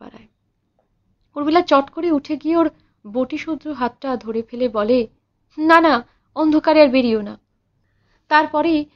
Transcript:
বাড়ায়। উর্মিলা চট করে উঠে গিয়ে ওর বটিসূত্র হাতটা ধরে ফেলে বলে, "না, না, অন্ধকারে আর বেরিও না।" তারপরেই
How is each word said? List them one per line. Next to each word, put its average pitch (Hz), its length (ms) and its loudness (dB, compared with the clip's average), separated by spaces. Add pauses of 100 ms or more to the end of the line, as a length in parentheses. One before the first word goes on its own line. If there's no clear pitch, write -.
বাড়ায়। - 260 -20 (1120)
উর্মিলা 311 240 2
চট 277 300 2
করে 330 220 -4
উঠে 294 240 -4
গিয়ে 311 200 -4
ওর 320 140 2 (420)
বটিসূত্র 294 600 -6
হাতটা 247 440 -6
ধরে 220 260 -8
ফেলে 240 260 -6
বলে, 220 400 -2 (500)
"না, 320 220 4
না, 269 280 0 (260)
অন্ধকারে 311 480 2
আর 294 60 8
বেরিও 240 320 0
না।" 208 200 -14 (880)
তারপরেই 311 560 0 (100)